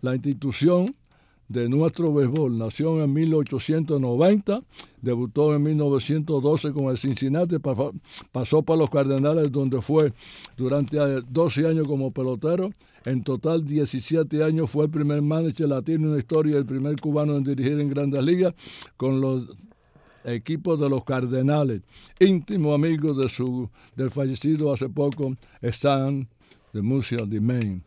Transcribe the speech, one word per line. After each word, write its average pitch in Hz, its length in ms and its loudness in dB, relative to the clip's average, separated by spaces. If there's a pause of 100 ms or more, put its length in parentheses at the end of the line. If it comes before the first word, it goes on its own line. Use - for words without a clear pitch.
la 127 140 -2
institución 143 800 0 (520)
de 120 220 -2
nuestro 156 420 2
béisbol, 139 460 2
nació 151 460 -2
en 139 100 2
mil 160 220 2
ochocientos 151 680 0
noventa, 190 600 2 (380)
debutó 123 540 0
en 147 80 2
mil 151 160 0
novecientos 147 640 0
doce 147 300 0
con 139 140 -2
el 131 120 0
Cincinnati, 143 640 0
pa-, 135 320 -2 (400)
pasó 127 320 2
para 165 160 2
los 147 100 2
Cardenales, 143 640 2
donde 135 280 0
fue 147 320 2 (460)
durante, 143 400 -2
eh, 139 320 0
doce 143 380 2
años 160 200 2
como 135 220 -2
pelotero. 131 600 -2 (340)
En 127 180 -2
total, 156 400 0
diecisiete 151 800 0
años, 156 260 0
fue 151 160 0
el 151 60 -2
primer 147 300 0
manager 156 480 0
latino 156 380 0
en 151 60 2
la 147 60 0
historia 151 360 2
y - 20 4
el 143 80 0
primer 139 340 -4
cubano 151 380 0
en 139 80 0
dirigir 139 340 0
en 147 100 0
Grandes 139 320 0
Ligas 175 320 2 (440)
con 135 240 0
los 131 240 0 (800)
equipos 147 520 -2
de 143 120 2
los 135 160 -2
Cardenales, 131 760 0 (360)
íntimo 180 540 4
amigo 156 400 2
de 131 160 0
su, 123 400 -4 (260)
del 127 160 -4
fallecido 143 640 -2
hace 127 160 -4
poco, 143 440 -2 (280)
Stan 135 680 0 (460)
de 107 80 -4
Musial 117 480 -2
de 107 100 -2
Maine. 107 480 0